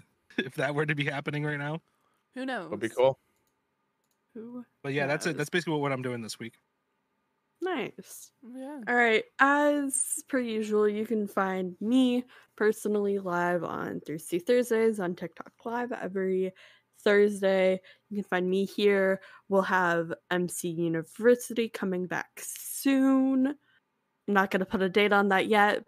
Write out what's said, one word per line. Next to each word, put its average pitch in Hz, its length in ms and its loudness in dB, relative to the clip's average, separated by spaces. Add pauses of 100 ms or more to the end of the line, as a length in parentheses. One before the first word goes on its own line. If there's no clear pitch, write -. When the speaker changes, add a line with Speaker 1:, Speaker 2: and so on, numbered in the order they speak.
(140)
Speaker 1:
<laughs> - 240 -12
if 196 160 -6
that 143 200 -4
were 151 120 -2
to 156 80 -2
be 143 100 -2
happening 147 400 -4
right 147 140 -6
now. 147 240 -8 (520)
Speaker 2:
Who 262 120 -8
knows? 202 240 -8
Speaker 3:
Would 175 100 -8
be 113 80 -4
cool. 131 300 2 (1160)
Speaker 4:
Who 240 300 -16 (180)
Speaker 1:
But 139 120 -6
yeah, 143 120 0
that's 151 200 -2
it. 170 40 0
Speaker 4:
knows? 143 80 -4
Speaker 1:
That's 147 120 -4
basically 165 280 -2
what 143 140 0
I'm 127 100 -4
doing 123 200 -6
this 107 160 -12
week. 113 160 -12 (1080)
Speaker 4:
Nice. 277 680 -8 (240)
Speaker 2:
Yeah. 262 340 -12
Speaker 4:
All 240 60 0
right. 233 300 4 (140)
As 285 880 2
per 269 100 -2
usual, 214 500 0
you 214 160 -2
can 214 220 -2
find 190 540 -4
me 247 440 2 (320)
personally 208 600 0
live 175 460 0
on - 360 -6
Thirsty 160 380 -6
Thursdays 226 600 2
on 180 160 -4
TikTok - 380 -12 (120)
Live 240 280 -6
every 185 600 -4 (520)
Thursday. 190 760 4 (280)
You 202 140 -4
can - 80 -20
find 180 180 0
me 196 160 2
here. 190 560 2 (300)
We'll 196 120 4
have 175 500 0 (180)
M 180 180 0
C - 200 -8
University 214 1000 0
coming 185 380 -4
back 165 300 -8
soon. 269 1120 2
I'm - 840 -10
not 196 160 2
gonna 185 140 0
put 196 160 -4
a 190 80 2
date 202 240 2
on 202 160 4
that 190 200 2
yet, 208 400 4